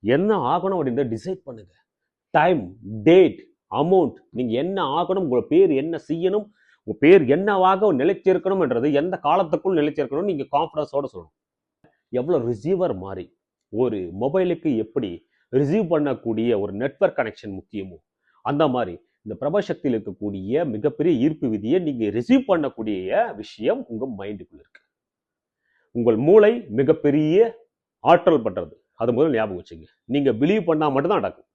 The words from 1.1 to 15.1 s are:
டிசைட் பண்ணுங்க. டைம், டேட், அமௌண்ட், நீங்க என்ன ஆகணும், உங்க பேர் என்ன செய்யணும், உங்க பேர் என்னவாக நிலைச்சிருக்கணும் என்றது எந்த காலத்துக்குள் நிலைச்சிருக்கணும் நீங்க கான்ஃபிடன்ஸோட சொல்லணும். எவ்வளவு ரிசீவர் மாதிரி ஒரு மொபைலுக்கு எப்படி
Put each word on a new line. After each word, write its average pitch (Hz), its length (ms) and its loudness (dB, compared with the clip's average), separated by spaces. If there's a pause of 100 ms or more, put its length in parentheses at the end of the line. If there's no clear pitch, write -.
டிசைட் 185 320 -10
பண்ணுங்க. 110 280 -18 (600)
டைம், 160 280 2 (460)
டேட், 165 320 8 (420)
அமௌண்ட், 170 360 2 (200)
நீங்க 120 160 -4 (100)
என்ன 190 140 -4 (200)
ஆகணும், 185 300 -2
உங்க 123 140 0 (120)
பேர் 180 180 6 (100)
என்ன 165 140 -6 (140)
செய்யணும், 185 360 -2 (380)
உங்க 107 200 -8
பேர் 170 200 8 (120)
என்னவாக 190 560 2 (100)
நிலைச்சிருக்கணும் 190 640 0
என்றது 123 240 0 (120)
எந்த 180 140 -4 (120)
காலத்துக்குள் 175 520 0
நிலைச்சிருக்கணும் 151 520 -2
நீங்க 139 140 -6 (100)
கான்ஃபிடன்ஸோட 143 580 -4
சொல்லணும். 85 220 -18 (760)
எவ்வளவு 127 360 0
ரிசீவர் 143 460 -2 (100)
மாதிரி 95 200 -12 (480)
ஒரு 110 260 -2 (220)
மொபைலுக்கு 165 480 -2 (140)
எப்படி 107 260 -6 (440)